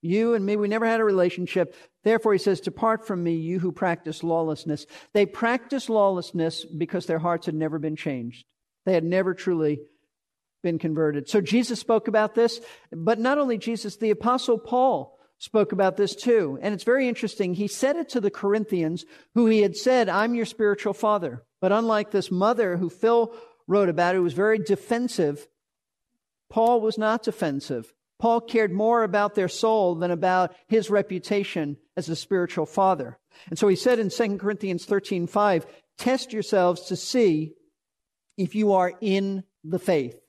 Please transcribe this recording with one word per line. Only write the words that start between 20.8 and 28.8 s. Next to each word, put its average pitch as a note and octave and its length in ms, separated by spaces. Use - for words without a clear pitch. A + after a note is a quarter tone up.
father." F3+ 500
But F#3+ 140
unlike G#3+ 380
this G3 200
mother G3 460
who F3 120
Phil A3+ 440
wrote G3 220
about, F3 260
who F#3 80
was E3+ 80
very G#3 280
defensive, G3 880
Paul A#3 300
was A3 180
not G#3+ 240
defensive. C#3+ 720
Paul A#3 240
cared A3 320
more A3 300